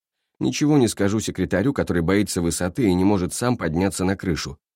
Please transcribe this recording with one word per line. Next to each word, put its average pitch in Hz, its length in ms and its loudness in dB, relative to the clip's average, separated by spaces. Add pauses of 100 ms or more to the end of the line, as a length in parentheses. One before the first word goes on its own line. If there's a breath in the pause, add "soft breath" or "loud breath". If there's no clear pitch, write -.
(400)
«Ничего 147 380 2
не 123 100 4
скажу 101 320 0
секретарю, 95 540 0
который 87 280 0
боится 95 400 0
высоты 90 460 -2
и 92 60 4
не 90 100 2
может 98 300 2
сам 123 240 -2
подняться 90 480 -2
на 98 100 0
крышу», 76 420 -6 (180)